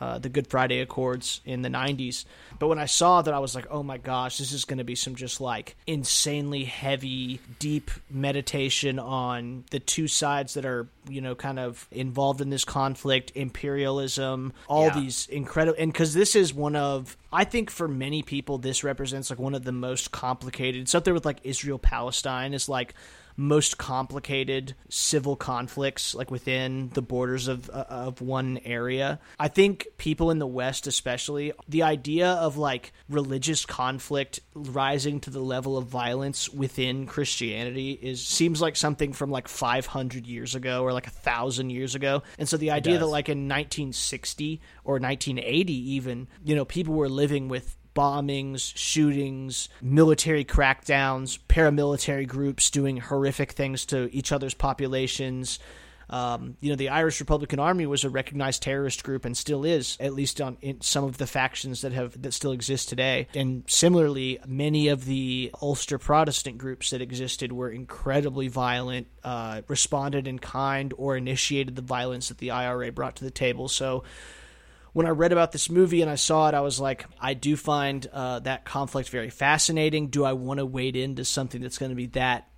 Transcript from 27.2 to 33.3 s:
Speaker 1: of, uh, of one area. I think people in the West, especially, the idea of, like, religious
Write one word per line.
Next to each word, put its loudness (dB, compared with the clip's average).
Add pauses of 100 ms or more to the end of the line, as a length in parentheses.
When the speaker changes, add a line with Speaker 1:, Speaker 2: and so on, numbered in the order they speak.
Speaker 1:
of, -6
uh, -6
of -8
one -2
area. -2 (200)
I 0
think 6 (100)
people 2
in 2
the -2
West, -2
especially, -2 (140)
the 2
idea 2
of, 2
like, -2 (160)
religious 0